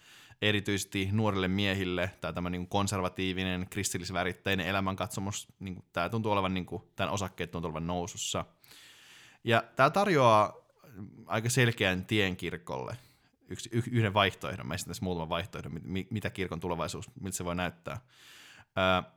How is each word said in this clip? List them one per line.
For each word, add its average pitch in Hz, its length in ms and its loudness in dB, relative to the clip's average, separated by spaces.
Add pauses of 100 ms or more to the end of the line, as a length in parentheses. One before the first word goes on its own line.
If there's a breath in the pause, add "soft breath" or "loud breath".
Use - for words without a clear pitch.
(420 loud breath)
erityisesti 101 720 0
nuorille 101 360 2
miehille 95 640 0 (100)
tää 85 120 -6
tämmönen, 90 280 -4
niinku, 90 100 -10
konservatiivinen, 92 1000 -2
kristillisväritteinen 92 960 -2
elämänkatsomus, 98 800 -2 (100)
niinku, 92 340 -10
tää 87 160 0
tuntuu 110 240 -2
olevan, 95 220 0
niinku, - 420 -8
tän 90 140 -2
osakkeet 92 400 -4
tuntuu 85 180 -4
olevan 80 180 -6
nousussa. 87 580 -4 (1000 loud breath)
Ja 117 200 4 (120)
tää 135 140 6
tarjoaa 135 640 6 (720)
aika 110 240 0
selkeän 107 560 4
tien 95 300 2
kirkolle, 80 600 -6 (520 soft breath)
yksi, - 240 -10
y-, 120 180 0
yhden 110 240 4
vaihtoehdon, 92 520 2
mä 73 80 -4
esitän 87 160 -6
tässä 85 140 -6
muutaman 85 240 -2
vaihtoehdon, 85 460 -4
mit-, 82 100 -10
mi-, 92 260 -4
mitä 107 200 -4
kirkon 87 300 -4
tulevaisuus, 85 500 -4 (100)
miltä 95 160 -8
se 92 80 -6
voi 87 100 -2
näyttää. 87 460 -6 (600 loud breath)
Ö, 92 560 2